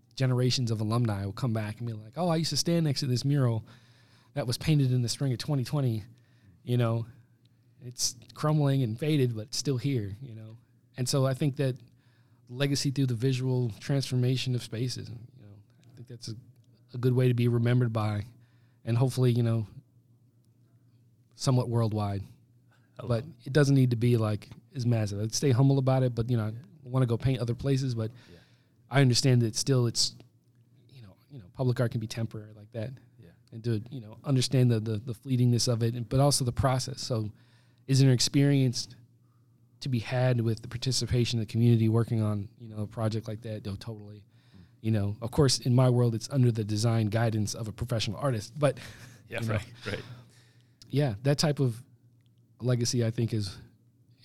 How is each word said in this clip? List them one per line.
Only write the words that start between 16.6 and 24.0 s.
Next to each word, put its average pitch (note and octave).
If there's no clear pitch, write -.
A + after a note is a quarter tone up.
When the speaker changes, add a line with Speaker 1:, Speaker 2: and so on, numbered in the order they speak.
Speaker 1:
a B2
good B2
way B2+
to B2
be A#2+
remembered A#2+
by, G#2+
and A#2
hopefully, B2+
you A#2
know, A2+
somewhat B2
worldwide. G#2
Speaker 2:
I -
love G#2+
Speaker 1:
But A#2
Speaker 2:
it. -
Speaker 1:
it C3
doesn't C#3
need C3
to A#2+
be, A#2+